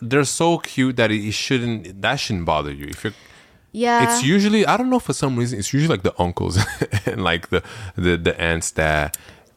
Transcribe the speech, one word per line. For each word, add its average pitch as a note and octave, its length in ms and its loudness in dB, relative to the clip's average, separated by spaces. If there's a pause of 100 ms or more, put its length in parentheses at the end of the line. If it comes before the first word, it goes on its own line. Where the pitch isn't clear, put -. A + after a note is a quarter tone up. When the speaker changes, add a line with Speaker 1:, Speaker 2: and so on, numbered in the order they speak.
Speaker 1:
they're C3+ 220 2
so E3 340 2
cute C3 380 0
that A2+ 140 4
it, G#2+ 160 0
it G#2+ 60 -4
shouldn't, G#2+ 720 -2
that A#2 140 0
shouldn't F#2+ 280 -4
bother D2+ 280 0
you. C#2+ 160 -10
If - 160 -10
you're, A2 100 -6 (580)
Speaker 2:
Yeah. A#3 320 2
Speaker 1:
it's A#3 200 2
usually, G3+ 420 4
I E3 100 4
don't B3+ 140 0
know, B3 80 4
for - 160 -4
some C3+ 220 0
reason, A#2+ 220 -2
it's G2+ 140 -6
usually, D3 240 2
like, F#2 60 -6
the F#2+ 180 0
uncles F2 380 0 (260)
<laughs> - 220 -4
and, F#2+ 180 -4
like, E2+ 260 0
the, F2+ 120 2 (340)
the, F2 200 4
the E2 240 0
aunts E2 320 0
that, D2+ 440 0 (400)